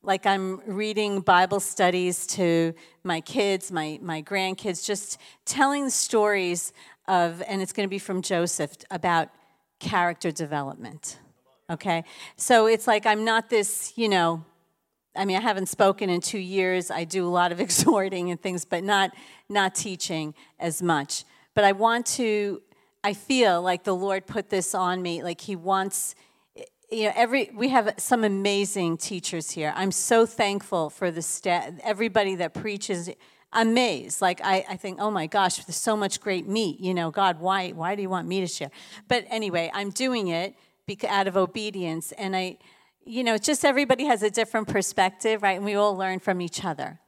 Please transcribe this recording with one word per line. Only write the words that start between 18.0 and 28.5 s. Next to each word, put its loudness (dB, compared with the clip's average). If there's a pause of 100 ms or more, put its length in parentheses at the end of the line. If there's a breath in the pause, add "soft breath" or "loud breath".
and -6
things, -6
but -4
not, 2 (380 loud breath)
not 0
teaching -6 (280 soft breath)
as -4
much. 0 (320 soft breath)
But 6
I 8
want 2
to, 0 (400 soft breath)
I 0
feel 4
like 0
the 0
Lord -2
put -4
this -2
on 0
me, -4
like -6
he -8
wants, -2 (760 soft breath)
you -2
know, 2
every, 2
we 0
have 4
some 2
amazing 2